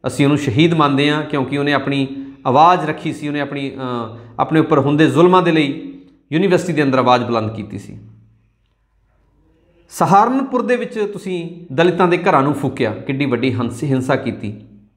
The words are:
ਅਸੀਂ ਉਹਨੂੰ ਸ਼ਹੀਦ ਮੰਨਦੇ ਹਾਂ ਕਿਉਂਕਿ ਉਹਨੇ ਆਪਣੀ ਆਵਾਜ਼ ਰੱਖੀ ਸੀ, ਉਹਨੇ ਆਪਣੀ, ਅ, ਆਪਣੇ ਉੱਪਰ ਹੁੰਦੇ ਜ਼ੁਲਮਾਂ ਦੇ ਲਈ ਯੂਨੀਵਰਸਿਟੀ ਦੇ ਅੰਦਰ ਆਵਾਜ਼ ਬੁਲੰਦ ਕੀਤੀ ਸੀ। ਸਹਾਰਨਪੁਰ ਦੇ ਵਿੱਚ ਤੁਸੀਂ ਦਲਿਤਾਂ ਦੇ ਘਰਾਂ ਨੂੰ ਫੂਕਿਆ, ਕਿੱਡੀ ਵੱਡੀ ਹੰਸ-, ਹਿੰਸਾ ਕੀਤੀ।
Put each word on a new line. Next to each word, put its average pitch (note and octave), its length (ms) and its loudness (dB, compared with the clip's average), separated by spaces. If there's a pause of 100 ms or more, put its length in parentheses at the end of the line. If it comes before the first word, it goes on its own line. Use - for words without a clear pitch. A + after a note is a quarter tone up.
ਅਸੀਂ C#3+ 180 0
ਉਹਨੂੰ C#3 120 4
ਸ਼ਹੀਦ D3+ 360 2
ਮੰਨਦੇ C#3+ 380 2
ਹਾਂ D3+ 120 -2
ਕਿਉਂਕਿ C#3+ 340 -4
ਉਹਨੇ C#3+ 160 0
ਆਪਣੀ C#3 340 -2 (380)
ਆਵਾਜ਼ D#3 400 4
ਰੱਖੀ D#3 280 -6
ਸੀ, D3 140 -10
ਉਹਨੇ D3 120 -4
ਆਪਣੀ, C#3 320 -6
ਅ, A#2+ 460 -8 (220)
ਆਪਣੇ D#3+ 200 2
ਉੱਪਰ D3+ 200 2
ਹੁੰਦੇ D3 280 4
ਜ਼ੁਲਮਾਂ F3+ 340 4
ਦੇ E3+ 100 2
ਲਈ D3+ 480 -2 (340)
ਯੂਨੀਵਰਸਿਟੀ F3 400 0
ਦੇ D3 100 0
ਅੰਦਰ C3 160 2
ਆਵਾਜ਼ B2 240 4
ਬੁਲੰਦ A2 280 -2
ਕੀਤੀ G#2 280 -12
ਸੀ। G#2 200 -18 (1900)
ਸਹਾਰਨਪੁਰ A#3+ 720 2
ਦੇ A#3 140 0
ਵਿੱਚ A3+ 240 -6 (140)
ਤੁਸੀਂ F3 600 -8
ਦਲਿਤਾਂ F3 340 2
ਦੇ F3 100 2
ਘਰਾਂ F3 260 2
ਨੂੰ C#3+ 100 0
ਫੂਕਿਆ, B2 380 -2
ਕਿੱਡੀ C3+ 340 -4
ਵੱਡੀ A#2+ 280 0
ਹੰਸ-, A#2 300 -6
ਹਿੰਸਾ C3+ 320 0
ਕੀਤੀ। - 460 -8 (360)